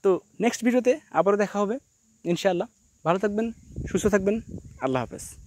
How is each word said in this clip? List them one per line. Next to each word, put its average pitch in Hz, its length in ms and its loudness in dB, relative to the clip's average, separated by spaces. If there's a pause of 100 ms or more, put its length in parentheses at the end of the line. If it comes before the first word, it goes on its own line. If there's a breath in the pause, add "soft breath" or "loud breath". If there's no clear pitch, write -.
তো 196 60 4 (300)
নেক্সট 240 260 0
ভিডিওতে 247 260 4 (200)
আবারও 196 260 4
দেখা 202 240 -2
হবে 208 140 0 (500)
ইনশাআল্লাহ। 175 420 0 (380)
ভালো 175 140 2
থাকবেন, 214 260 0 (440)
সুস্থ - 180 -2
থাকবেন, 202 280 2 (500)
আল্লাহ 131 180 0
হাফেজ। - 220 -12 (220)